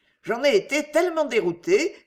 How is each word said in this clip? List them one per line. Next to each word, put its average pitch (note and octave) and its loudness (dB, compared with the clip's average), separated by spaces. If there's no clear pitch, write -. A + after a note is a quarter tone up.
J'en A#3+ -6
ai C#4 4
été D4 -2
tellement E4 0
déroutée G3+ 0